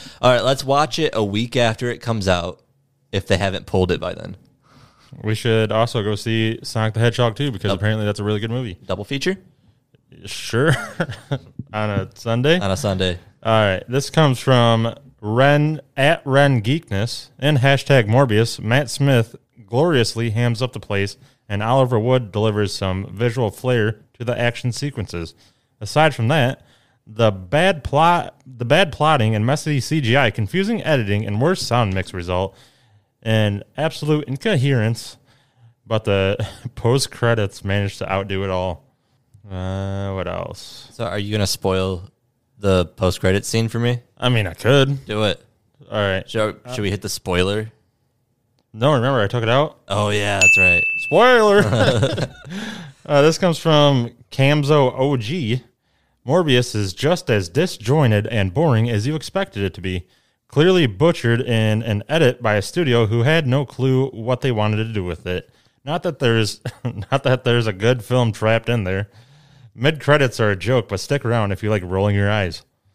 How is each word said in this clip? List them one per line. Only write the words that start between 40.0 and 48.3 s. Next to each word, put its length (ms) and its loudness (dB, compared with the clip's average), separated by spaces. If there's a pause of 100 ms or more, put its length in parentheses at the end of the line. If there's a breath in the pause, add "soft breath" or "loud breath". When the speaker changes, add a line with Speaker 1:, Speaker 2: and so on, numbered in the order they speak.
Speaker 2:
what 160 -6
else? 640 -12
Speaker 1:
So 140 -10
are 120 -6
you 140 -6
gonna 140 0
spoil 560 -2 (560)
the 260 2
post 360 -2
credit 260 0
scene 220 -2
for 100 -6
me? 220 -2 (180)
Speaker 2:
I 100 0
mean, 180 2
I 80 -8
could. 520 2
Speaker 1:
Do 180 -4
it. 180 -2 (480)
Speaker 2:
All 80 -6
right. 300 0
Speaker 1:
Should, 320 -4 (140)
should 80 -4
we 80 0
hit 120 -4
the 60 -6
spoiler? 640 -2 (1040)